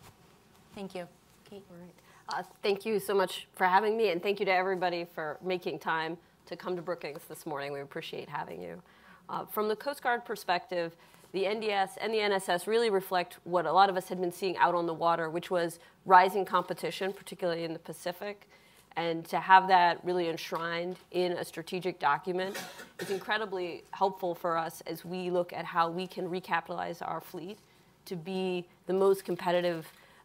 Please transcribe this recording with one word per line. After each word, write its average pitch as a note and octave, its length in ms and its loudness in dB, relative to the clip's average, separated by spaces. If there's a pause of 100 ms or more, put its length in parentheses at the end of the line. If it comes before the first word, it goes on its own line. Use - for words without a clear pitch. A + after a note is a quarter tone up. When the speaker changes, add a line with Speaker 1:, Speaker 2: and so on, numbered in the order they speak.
(760)
Speaker 1:
Thank G3 200 -12
you. F3 120 -8 (420)
Kate? G3 220 -18
Speaker 2:
All F3 60 -20
right. - 640 -12
Uh, F#3 40 -8 (180)
thank G3+ 240 2
you A3 140 2
so G3+ 140 -2
much F#3+ 420 0
for F#3+ 100 0
having G#3 320 4
me, G#3+ 140 4
and E3+ 100 0
thank G3+ 180 0
you G#3 60 0
to F#3+ 80 4
everybody F3+ 520 0 (100)
for D#3 280 -6
making F3+ 360 -4
time E3 380 -2 (280)
to F3 120 -12
come F3+ 180 -6
to F3 60 -6
Brookings E3 480 -6
this D#3 160 -14
morning. C#3+ 260 -6
We C#3+ 80 -6
appreciate - 480 -10
having E3 340 -8
you. F3 200 -12 (480)
Uh, - 160 -6
from G#3+ 240 -2
the G#3+ 80 0
Coast C#4+ 260 -8
Guard A#3+ 220 0
perspective, F3+ 680 -4 (360)
the F#3 140 0
N A3 160 -2
D G#3+ 100 -2
S G3 300 -2
and A3+ 120 -2
the A3 60 2
N G#3 140 2
S F#3+ 160 -2
S F3+ 180 0
really A3+ 220 2
reflect F#3 540 0
what F3 220 0
a D3+ 60 0
lot F#3+ 180 8
of F#3 60 0
us F3+ 140 -4
had F3+ 100 -6
been F3 120 0
seeing F3+ 260 -4
out F3 180 6
on E3+ 100 0
the E3 80 -2
water, E3 360 2
which E3 200 -6
was E3+ 300 -2 (260)
rising F#3 380 8
competition, F3+ 680 -2
particularly E3+ 500 -4
in E3 100 -4
the E3 60 -10
Pacific. G3+ 680 -10 (460)
And E3 340 -2
to F3 100 0
have F#3 300 10
that F3 340 6
really F3 260 0
enshrined E3+ 680 -4 (140)
in F3+ 200 0
a E3 140 -4
strategic F3 520 -6
document F3+ 580 0 (440)
is F3 100 -8
incredibly F#3+ 840 -4
helpful F#3+ 440 0
for E3+ 200 -2
us E3 300 -4
as - 180 -8
we F3+ 280 -4
look F3 200 0
at E3 140 -8
how E3+ 240 2
we F3+ 160 -4
can F3+ 240 -8
recapitalize E3+ 720 -4
our E3 180 -4
fleet F3+ 380 -12 (480)
to G3 100 -8
be F3+ 520 -4 (180)
the F3+ 80 -2
most F#3+ 320 4
competitive, F3 680 0 (340)